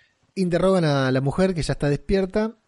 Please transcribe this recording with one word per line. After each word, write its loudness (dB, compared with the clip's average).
Interrogan 2
a 2
la 2
mujer, 0
que -4
ya -2
está -2
despierta -2